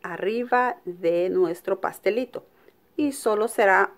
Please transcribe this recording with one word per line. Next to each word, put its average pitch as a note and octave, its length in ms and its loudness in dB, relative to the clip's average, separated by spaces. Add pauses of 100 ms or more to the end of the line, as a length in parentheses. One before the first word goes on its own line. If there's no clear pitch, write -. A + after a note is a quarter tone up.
arriba A#3+ 800 -2
de F3+ 460 0
nuestro F#3 500 0
pastelito. - 640 -4 (520)
Y D4 160 0
solo A3 360 0
será G3 500 4